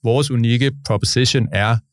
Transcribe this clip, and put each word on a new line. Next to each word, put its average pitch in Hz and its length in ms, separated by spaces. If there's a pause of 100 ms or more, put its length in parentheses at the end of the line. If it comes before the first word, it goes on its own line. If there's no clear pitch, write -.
vores 139 260
unikke 120 420 (140)
proposition 117 640
er 107 240 (160)